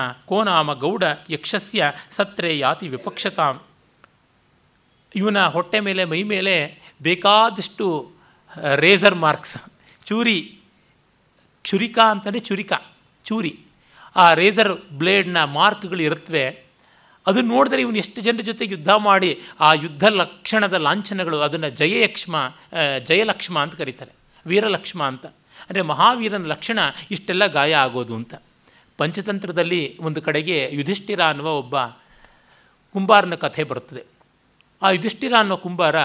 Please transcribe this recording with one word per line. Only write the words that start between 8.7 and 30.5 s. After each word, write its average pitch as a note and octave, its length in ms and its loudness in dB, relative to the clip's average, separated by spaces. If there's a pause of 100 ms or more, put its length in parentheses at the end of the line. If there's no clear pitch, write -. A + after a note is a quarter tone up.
ರೇಸರ್ F3+ 400 6
ಮಾರ್ಕ್ಸ್, D#3 440 0 (460)
ಚೂರಿ, A3+ 540 -2 (1040)
ಕ್ಷುರಿಕಾ A3+ 480 4
ಅಂತಂದರೆ G3+ 280 -4
ಚುರಿಕ, G3+ 340 -6 (520)
ಚೂರಿ, G#3+ 360 -6 (560)
ಆ E3+ 180 10
ರೇಸರ್ G3 380 4 (200)
ಬ್ಲೇಡ್ನ F3 520 2
ಮಾರ್ಕ್ಗಳು F3 580 0
ಇರುತ್ತವೆ. D3+ 640 -4 (600)
ಅದನ್ನ A3+ 220 2
ನೋಡಿದ್ರೆ C4 320 2
ಇವನು A#3 180 -2
ಎಷ್ಟು - 220 -8
ಜನರ A#3 200 0
ಜೊತೆ A#3 260 -6
ಯುದ್ಧ F3 220 -6
ಮಾಡಿ, G3 520 4 (200)
ಆ D#3 120 8
ಯುದ್ಧ D3+ 320 0
ಲಕ್ಷಣದ G3+ 680 2
ಲಾಂಛನಗಳು, F3 680 -2
ಅದನ್ನು D3+ 280 -2
ಜಯಯಕ್ಷ್ಮ, F3 640 0
ಆ, C#3 640 -4
ಜಯಲಕ್ಷ್ಮ F3+ 600 -2
ಅಂತ C#3+ 160 -2
ಕರೀತಾರೆ, C#3+ 380 -12 (340)
ವೀರಲಕ್ಷ್ಮ F#3 560 -2
ಅಂತ. C3 240 -6
ಅಂದರೆ - 560 -8
ಮಹಾವೀರನ G3 640 0
ಲಕ್ಷಣ G#3+ 320 -6 (320)
ಇಷ್ಟೆಲ್ಲ G3 360 0
ಗಾಯ D3+ 280 2
ಆಗೋದು B2 400 0
ಅಂತ. A2+ 200 -10 (640)
ಪಂಚತಂತ್ರದಲ್ಲಿ F3 1000 -4
ಒಂದು D#3 240 -6
ಕಡೆಗೆ D3+ 500 -2